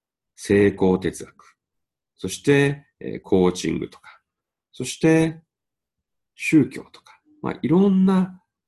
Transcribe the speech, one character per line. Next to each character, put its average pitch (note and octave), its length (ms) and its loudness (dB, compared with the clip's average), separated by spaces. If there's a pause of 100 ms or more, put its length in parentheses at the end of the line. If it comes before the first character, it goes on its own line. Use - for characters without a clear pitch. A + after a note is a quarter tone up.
(360)
成 G2+ 340 2
功 F#2 300 0
哲 - 260 -8
学、 - 320 -20 (600)
そ - 120 -12
し - 140 -12
て、 C#3+ 420 0 (140)
え - 200 -12
ー、 - 40 -16
コ F#2 240 2
ー F2 60 2
チ E2 180 -6
ン D#2 80 -4
グ - 100 -8
と - 120 -20
か、 - 200 -20 (520)
そ - 120 -12
し - 140 -12
て、 D#3+ 420 0 (960)
宗 - 320 2
教 - 180 -16
と - 180 -20
か、 - 180 -20 (220)
ま - 80 -6
あ、 - 120 -10
い B2 60 -4
ろ F#3+ 200 4
ん F#3+ 180 2
な F#3 340 0 (280)